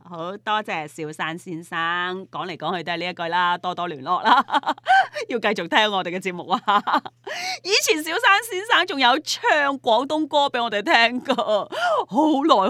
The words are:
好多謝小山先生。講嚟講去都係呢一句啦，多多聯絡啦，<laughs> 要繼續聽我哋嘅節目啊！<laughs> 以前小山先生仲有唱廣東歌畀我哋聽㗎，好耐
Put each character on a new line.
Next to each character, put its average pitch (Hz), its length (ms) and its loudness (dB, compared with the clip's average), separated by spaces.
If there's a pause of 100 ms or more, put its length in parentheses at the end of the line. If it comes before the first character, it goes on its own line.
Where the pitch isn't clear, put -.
(100)
好 175 280 -10
多 214 260 -2
謝 165 240 -6
小 156 240 -10
山 160 260 -6
先 170 240 -12
生。 170 160 -8 (540)
講 160 160 -8
嚟 160 80 -10
講 160 200 -4
去 170 60 -6
都 170 120 -6
係 - 20 -4
呢 170 100 -6
一 180 60 -6
句 170 160 -6
啦， 175 280 2
多 180 160 -6
多 175 140 -6
聯 147 160 -10
絡 175 220 0
啦， 247 200 6 (380)
<laughs> 698 480 2
要 247 80 -2
繼 214 100 -2
續 190 200 -2
聽 214 240 4
我 185 120 -2
哋 175 60 -6
嘅 180 80 -4
節 180 140 -6
目 165 160 -10
啊！ 214 140 0
<laughs> 605 1000 -2
以 339 80 -6 (140)
前 320 180 0
小 311 80 -8
山 403 400 4
先 381 160 -6
生 370 200 2
仲 311 120 -6
有 262 220 4
唱 294 600 0
廣 240 260 2
東 311 200 -2
歌 285 200 2
畀 247 160 -2
我 233 80 -2
哋 208 120 -2
聽 240 400 2
㗎， 254 120 0 (760)
好 190 80 -4 (300)
耐 285 80 8 (160)